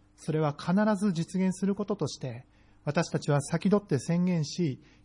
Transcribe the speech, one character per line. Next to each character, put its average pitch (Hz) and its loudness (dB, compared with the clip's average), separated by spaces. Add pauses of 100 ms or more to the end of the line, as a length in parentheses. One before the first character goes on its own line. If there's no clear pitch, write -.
(160)
そ - -8
れ 156 0
は 147 0
必 - -2 (220)
ず 196 0
実 165 -2
現 185 2
す - -2
る 196 2
こ 208 -6
と 214 -2
と 156 -2
し - -8
て、 123 -10 (380)
私 160 0
た 151 0
ち - -6
は 143 4
先 175 0
取 202 4
っ 202 -20
て 139 0
宣 175 0
言 175 0
し、 143 -4 (240)